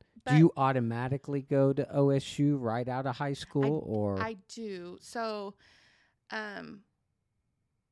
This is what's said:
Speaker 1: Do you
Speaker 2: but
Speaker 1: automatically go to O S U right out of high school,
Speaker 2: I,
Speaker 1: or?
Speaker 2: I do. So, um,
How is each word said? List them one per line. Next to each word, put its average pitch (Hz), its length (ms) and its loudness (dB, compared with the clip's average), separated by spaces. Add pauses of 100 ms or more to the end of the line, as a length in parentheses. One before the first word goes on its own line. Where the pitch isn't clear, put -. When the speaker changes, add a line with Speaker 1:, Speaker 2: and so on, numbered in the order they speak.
(260)
Speaker 1:
Do 254 100 6
you 165 180 10
Speaker 2:
but 139 60 -2
Speaker 1:
automatically 131 840 -2
go 139 300 4
to 139 220 -4
O 143 160 4
S - 280 0
U 143 200 4
right 120 280 -2
out 127 200 -4
of 127 100 -4
high 143 160 -4
school, 139 320 -2 (220)
Speaker 2:
I, - 40 -6
Speaker 1:
or? 104 300 0
Speaker 2:
I 220 160 -6 (120)
do. 190 520 -12
So, 214 540 -8 (760)
um, 208 540 -12 (1080)